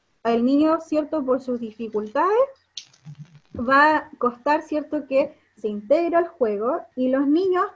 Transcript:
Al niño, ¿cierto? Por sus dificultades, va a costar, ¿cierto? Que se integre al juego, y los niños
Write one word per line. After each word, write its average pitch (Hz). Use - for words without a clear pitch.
Al 233
niño, 302
¿cierto? 302
Por 254
sus 247
dificultades, 233
va 277
a 302
costar, 285
¿cierto? 302
Que 277
se -
integre 285
al 339
juego, 233
y 254
los 269
niños 359